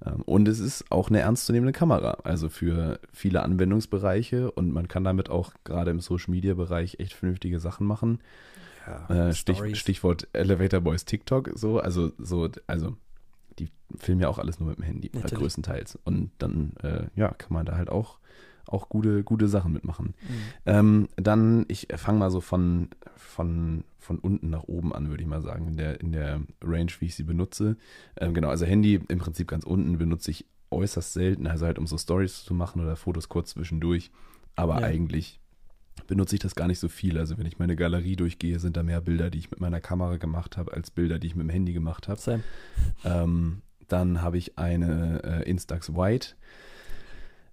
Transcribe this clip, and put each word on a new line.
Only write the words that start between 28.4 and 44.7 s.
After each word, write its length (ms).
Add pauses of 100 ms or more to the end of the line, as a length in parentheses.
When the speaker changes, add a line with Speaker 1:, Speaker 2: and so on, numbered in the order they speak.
Speaker 1:
also 180
Handy 400
im 140
Prinzip 260
ganz 180
unten 340
benutze 340
ich 140 (260)
äußerst 400
selten, 340
also 180
halt 140
um 80
so 100
Stories 460
zu 120
machen 280
oder 140
Fotos 320
kurz 220
zwischendurch. 600 (460)
Aber 240
Speaker 2:
Ja. 80
Speaker 1:
eigentlich 500 (720)
benutze 260
ich 60
das 160
gar 100
nicht 140
so 80
viel. 300
Also 200
wenn 80
ich 140
meine 160
Galerie 400
durchgehe, 420
sind 180
da 60
mehr 180
Bilder, 300
die 80
ich 140
mit 80
meiner 200
Kamera 360
gemacht 400
habe, 160
als 180
Bilder, 300
die 80
ich 80
mit 100
dem 40
Handy 220
gemacht 360
habe. 120
Speaker 2:
Same. 220 (640)
Speaker 1:
Ähm, 580 (240)
dann 360
habe 160
ich 200
eine, 640